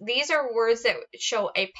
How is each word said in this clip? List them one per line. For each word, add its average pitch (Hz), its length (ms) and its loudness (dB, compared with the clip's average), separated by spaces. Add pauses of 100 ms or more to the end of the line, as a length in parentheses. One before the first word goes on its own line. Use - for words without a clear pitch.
these 247 280 -2
are 294 240 0
words 226 300 2
that 220 120 2 (240)
show 208 340 0
a 190 260 -2